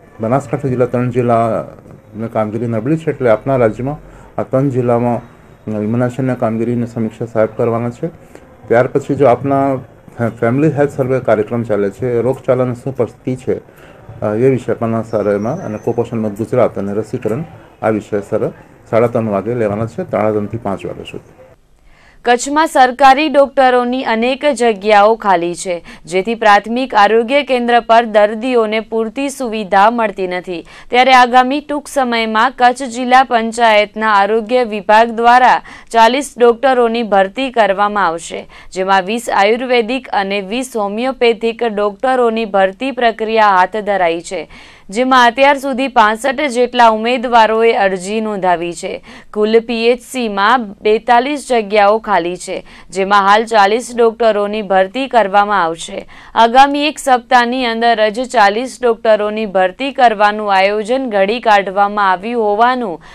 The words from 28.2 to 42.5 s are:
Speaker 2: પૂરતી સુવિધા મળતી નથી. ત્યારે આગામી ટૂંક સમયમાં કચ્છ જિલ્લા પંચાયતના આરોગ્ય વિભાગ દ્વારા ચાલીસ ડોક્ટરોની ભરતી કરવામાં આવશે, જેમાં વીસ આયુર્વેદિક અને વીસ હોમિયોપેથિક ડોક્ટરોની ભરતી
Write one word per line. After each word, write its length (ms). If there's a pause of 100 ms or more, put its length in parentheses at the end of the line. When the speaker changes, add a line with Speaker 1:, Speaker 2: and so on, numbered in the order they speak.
Speaker 2:
પૂરતી 480
સુવિધા 640
મળતી 360
નથી. 400 (240)
ત્યારે 220
આગામી 480
ટૂંક 280
સમયમાં 720
કચ્છ 240
જિલ્લા 400
પંચાયતના 880
આરોગ્ય 520
વિભાગ 460
દ્વારા 520 (280)
ચાલીસ 480
ડોક્ટરોની 640
ભરતી 480
કરવામાં 560
આવશે, 420 (240)
જેમાં 300
વીસ 280
આયુર્વેદિક 800
અને 320
વીસ 360
હોમિયોપેથિક 880
ડોક્ટરોની 800
ભરતી 460